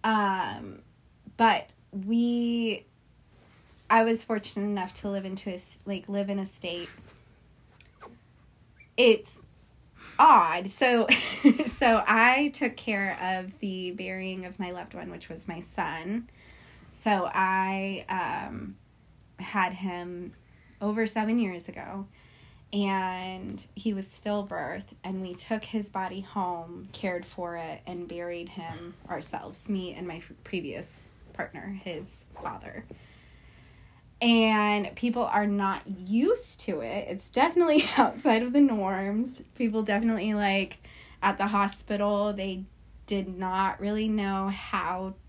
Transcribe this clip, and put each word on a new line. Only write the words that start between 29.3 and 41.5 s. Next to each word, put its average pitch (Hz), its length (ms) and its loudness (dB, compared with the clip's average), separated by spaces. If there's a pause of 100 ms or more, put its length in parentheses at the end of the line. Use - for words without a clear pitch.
me 185 280 -4
and 180 120 -8
my 165 100 -10
f-, - 140 -18 (120)
previous - 640 -8 (260)
partner, 190 500 -8
his 175 440 -12 (160)
father. - 420 -12 (1400)
And 214 760 4
people 240 280 0
are 208 240 2
not 196 400 0
used 214 720 0
to 160 200 -4
it. 131 280 -6
It's - 200 -10
definitely 320 640 4
<laughs> - 60 2
outside 233 460 4
of 247 100 -4
the 285 80 8
norms. 208 800 2 (140)
People 220 260 0
definitely, 214 540 2
like, 196 420 2 (460)
at 196 160 2
the 196 80 2
hospital, 208 880 0